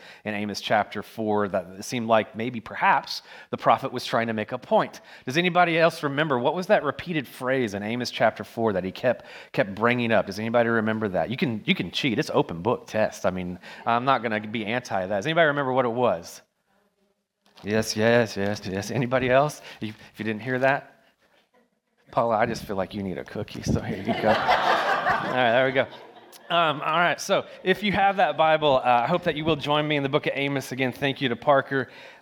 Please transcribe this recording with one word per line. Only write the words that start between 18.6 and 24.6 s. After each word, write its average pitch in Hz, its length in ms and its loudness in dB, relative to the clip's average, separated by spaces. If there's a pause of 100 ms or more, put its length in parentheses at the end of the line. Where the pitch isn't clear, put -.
yes. 101 260 -6
Anybody 123 400 0
else? 143 300 2 (180)
If, 107 160 -10 (180)
if - 60 -16
you 107 60 -6
didn't 107 160 -4
hear 127 180 -4
that, - 460 0 (1080)
Paula, 117 260 2
I 110 80 4
just 117 200 -4
feel 101 100 -6
like 92 180 -4
you 104 80 -6
need 90 160 -6
a 64 60 -8
cookie, - 400 -10
so - 160 0
here 220 180 -6
you 190 240 -2
go. 214 80 2
<laughs> - 0 -
All 208 40 6
right, - 1200 0